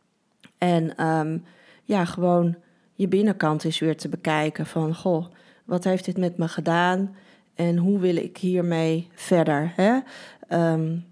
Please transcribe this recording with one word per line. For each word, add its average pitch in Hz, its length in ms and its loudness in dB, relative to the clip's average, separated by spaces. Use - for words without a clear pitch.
En, 170 380 2
ehm, 160 420 0
ja, 196 200 0
gewoon 175 520 2
je 196 140 -2
binnenkant 185 560 0
eens 156 140 -2
weer 156 180 0
te 156 120 -8
bekijken 156 580 -2
van, 160 280 -2
"Goh, 170 320 -2
wat 175 200 -4
heeft 185 200 0
dit 185 140 -4
met 175 200 -2
me 165 100 0
gedaan? 180 680 0
En 170 220 0
hoe 196 220 2
wil 180 180 2
ik - 200 -6
hiermee 170 800 0
verder?" 160 640 0
Hè? 220 220 4
Ehm, 165 480 0